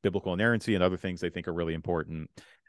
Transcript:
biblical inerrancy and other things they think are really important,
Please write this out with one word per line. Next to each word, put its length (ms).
biblical 300
inerrancy 420
and 80
other 140
things 240
they 80
think 180
are 60
really 220
important, 560